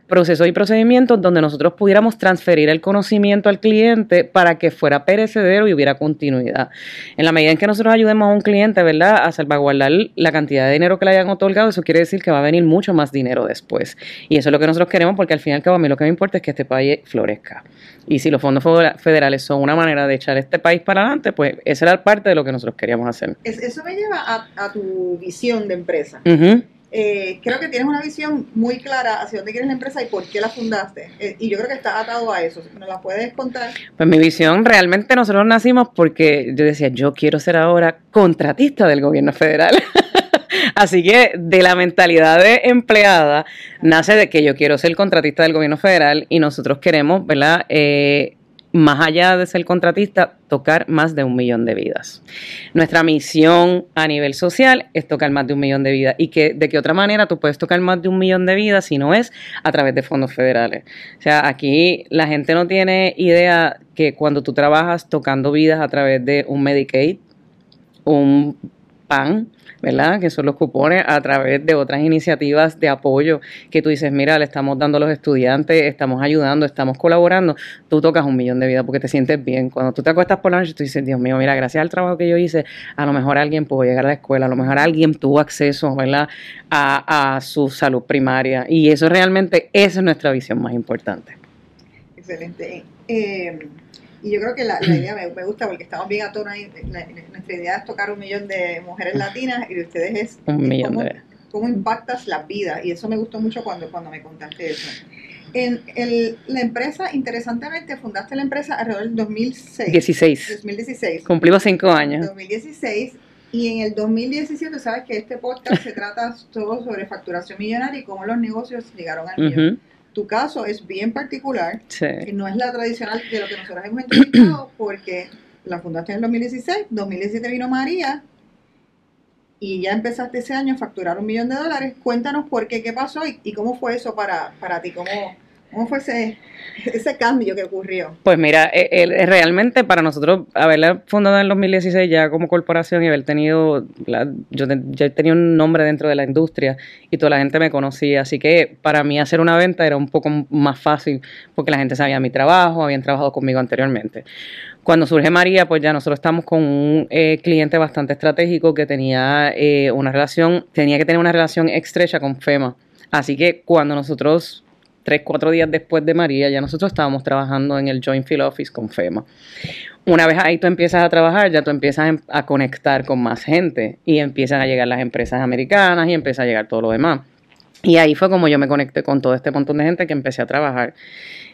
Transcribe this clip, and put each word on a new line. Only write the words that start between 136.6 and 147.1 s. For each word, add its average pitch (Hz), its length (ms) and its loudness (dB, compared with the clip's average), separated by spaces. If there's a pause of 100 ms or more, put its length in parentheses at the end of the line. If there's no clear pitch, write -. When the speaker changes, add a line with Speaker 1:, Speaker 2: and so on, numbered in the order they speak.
Speaker 2:
ese 233 300 -4
cambio 240 380 0
que 190 100 -8
ocurrió. 185 580 -10
Speaker 1:
Pues 180 160 6
mira, 156 340 4
eh, 180 180 2
eh, 180 360 2
realmente 185 560 4
para 180 180 2
nosotros 160 540 0
haberla 160 520 2
fundado 202 300 2
en 196 60 4
el 196 60 0
dos 196 100 0
mil 196 120 0
dieciséis 185 400 0
ya 160 200 4
como 160 180 -2
corporación 170 540 0
y 170 60 2
haber 143 160 0
tenido, 151 640 0 (200)
la, 120 240 -2 (200)
yo 135 180 -4
te-, 135 120 0 (100)
ya 139 200 0
tenía 156 220 2
un 170 240 4
nombre 160 280 2
dentro 151 240 -2
de 147 60 2
la 143 100 -2
industria 139 520 -2 (340)